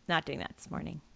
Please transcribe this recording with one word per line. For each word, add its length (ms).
not 180
doing 140
that 180
this 140
morning." 300